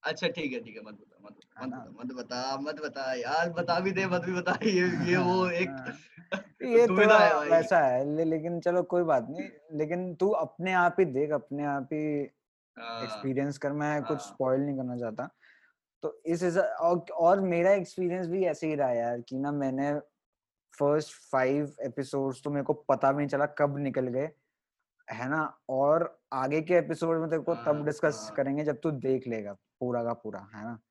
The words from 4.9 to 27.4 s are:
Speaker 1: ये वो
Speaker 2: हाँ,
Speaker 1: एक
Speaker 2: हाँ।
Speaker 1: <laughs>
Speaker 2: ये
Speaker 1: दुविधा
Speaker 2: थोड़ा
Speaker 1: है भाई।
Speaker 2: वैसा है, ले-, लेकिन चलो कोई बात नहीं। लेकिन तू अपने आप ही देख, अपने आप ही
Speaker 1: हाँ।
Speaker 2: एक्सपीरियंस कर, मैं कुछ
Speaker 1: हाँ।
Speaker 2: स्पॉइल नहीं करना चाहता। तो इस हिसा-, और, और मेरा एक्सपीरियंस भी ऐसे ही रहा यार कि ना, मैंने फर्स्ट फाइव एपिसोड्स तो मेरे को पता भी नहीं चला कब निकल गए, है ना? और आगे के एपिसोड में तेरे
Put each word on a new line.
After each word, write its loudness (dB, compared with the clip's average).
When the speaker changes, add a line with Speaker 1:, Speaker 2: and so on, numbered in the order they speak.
Speaker 1:
ये 4
वो 2
Speaker 2:
हाँ, -2
Speaker 1:
एक -2
Speaker 2:
हाँ। -10
Speaker 1:
<laughs> -14
Speaker 2:
ये 6
Speaker 1:
दुविधा 6
Speaker 2:
थोड़ा 10
Speaker 1:
है 8
भाई। -2
Speaker 2:
वैसा 4
है, 2
ले-, 0
लेकिन -2
चलो 2
कोई 0
बात 2
नहीं। -10
लेकिन -4
तू 2
अपने -2
आप 4
ही 6
देख, 0
अपने -4
आप -4
ही -2
Speaker 1:
हाँ। -8
Speaker 2:
एक्सपीरियंस -4
कर, -4
मैं -2
कुछ -4
Speaker 1:
हाँ। -14
Speaker 2:
स्पॉइल 0
नहीं -4
करना -6
चाहता। -8
तो -8
इस -2
हिसा-, 2
और, 0
और 6
मेरा 4
एक्सपीरियंस -2
भी 0
ऐसे -2
ही 0
रहा 2
यार 0
कि -8
ना, -2
मैंने -2
फर्स्ट 2
फाइव 0
एपिसोड्स -4
तो -4
मेरे -2
को -2
पता 2
भी 0
नहीं -2
चला 0
कब 0
निकल -2
गए, -4
है -8
ना? -2
और 2
आगे 0
के 0
एपिसोड 2
में -4
तेरे -2